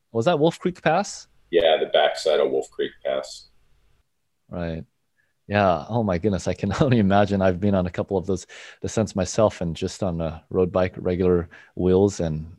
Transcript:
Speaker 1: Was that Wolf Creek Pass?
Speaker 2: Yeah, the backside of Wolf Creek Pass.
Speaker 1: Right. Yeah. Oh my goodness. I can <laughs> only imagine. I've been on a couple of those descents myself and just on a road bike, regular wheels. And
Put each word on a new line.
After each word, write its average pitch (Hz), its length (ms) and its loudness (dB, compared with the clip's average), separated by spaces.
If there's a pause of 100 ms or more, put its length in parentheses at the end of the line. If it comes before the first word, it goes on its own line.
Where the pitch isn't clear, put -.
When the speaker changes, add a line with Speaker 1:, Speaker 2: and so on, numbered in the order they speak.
(120)
Speaker 1:
Was 113 140 -2
that 170 140 2
Wolf 156 200 0
Creek 180 220 -6
Pass? 175 460 -2 (240)
Speaker 2:
Yeah, 82 280 4
the 78 60 -2
backside 76 560 2
of 69 100 0
Wolf 65 180 -4
Creek - 220 -6 (120)
Pass. 67 440 -6 (1040)
Speaker 1:
Right. 85 340 -8 (640)
Yeah. 95 400 2
Oh 117 160 -2
my 92 140 0
goodness. 95 320 -2
I 90 40 0
can 98 200 -4
<laughs> - 80 0
only 127 180 4
imagine. 98 420 4
I've 92 200 2
been 101 140 2
on 90 100 2
a 87 60 -6
couple 98 260 -4
of 87 80 -4
those 92 200 -4 (360)
descents 101 340 -4
myself 98 460 0
and 85 120 -4
just - 300 -8
on 85 160 -4
a 80 300 -6
road 92 220 0
bike, 92 260 0
regular 90 520 0 (260)
wheels. 92 440 2
And 80 400 -6